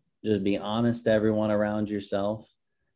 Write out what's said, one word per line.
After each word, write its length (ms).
Just 180
be 140
honest 480
to 60
everyone 400
around 400
yourself. 600